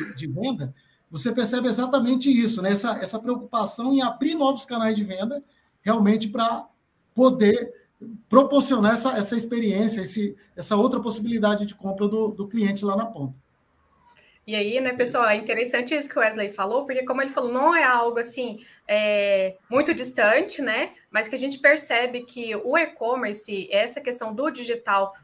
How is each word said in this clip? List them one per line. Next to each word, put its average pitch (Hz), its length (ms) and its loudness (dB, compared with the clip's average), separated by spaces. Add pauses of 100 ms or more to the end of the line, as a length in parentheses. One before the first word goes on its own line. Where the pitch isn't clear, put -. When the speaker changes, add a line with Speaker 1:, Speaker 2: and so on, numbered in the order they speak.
(160)
Speaker 1:
de 135 120 -12
venda, 156 480 -6 (360)
você 165 220 -4
percebe 240 340 -2
exatamente 254 640 0
isso, 233 300 2
né? 196 120 0
Essa, 220 200 0 (100)
essa 220 160 -6
preocupação 240 720 -4
em 269 100 4
abrir 269 320 -2
novos 269 320 0
canais 220 280 0
de 214 80 0
venda 208 400 -6 (380)
realmente 214 480 2
pra 226 400 -4 (460)
poder 233 580 4 (560)
proporcionar 269 640 6
essa, 233 240 0
essa 208 180 -2
experiência, 220 680 0
esse, 202 340 -4 (180)
essa 190 220 -2
outra 240 240 2
possibilidade 208 640 0
de 202 100 -10
compra 196 320 -4
do, 214 260 0
do 202 140 -8
cliente 202 380 -2
lá 196 100 0
na 226 120 -2
ponta. 139 280 -10 (1120)
Speaker 2:
E 214 80 -8
aí, 214 260 0
né, 254 120 -2
pessoal, 247 360 2
é 208 80 4
interessante 240 580 -2
isso 285 140 -2
que - 100 -4
o - 20 2
Wesley 214 300 0
falou, 220 340 -2
porque 262 200 -4
como 262 180 -2
ele 269 80 -2
falou, 247 220 -2
não 302 240 4
é 311 80 4
algo 233 340 2
assim, 233 460 -8 (240)
é, 202 680 2 (140)
muito 294 240 2
distante, 254 680 0
né? 240 300 -4 (180)
Mas 220 200 -2
que 269 80 -6
a - 20 -6
gente 269 200 -6
percebe 247 640 2
que 226 340 -10
o 240 200 -2
e-commerce, 226 960 -2
essa 240 300 0
questão 240 340 -6
do 285 160 -2
digital 226 720 -2